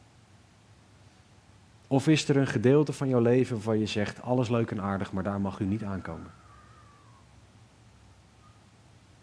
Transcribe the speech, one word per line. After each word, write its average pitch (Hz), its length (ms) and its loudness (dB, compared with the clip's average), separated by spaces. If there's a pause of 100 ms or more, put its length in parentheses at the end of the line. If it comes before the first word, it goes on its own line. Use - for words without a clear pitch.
(1900)
Of 135 200 0
is 156 220 4
er 139 80 4
een 139 100 4
gedeelte 135 460 4
van 135 160 -4
jouw 127 120 2
leven 120 340 2
waarvan 110 240 0
je 107 80 0
zegt: 104 360 -4
"Alles 123 260 0
leuk 117 220 0
en - 100 -6
aardig, 98 320 -4
maar 95 100 -4
daar 101 180 -4
mag 98 180 -4
u 107 60 -4
niet 107 200 -4
aankomen"? 85 460 -10 (3000)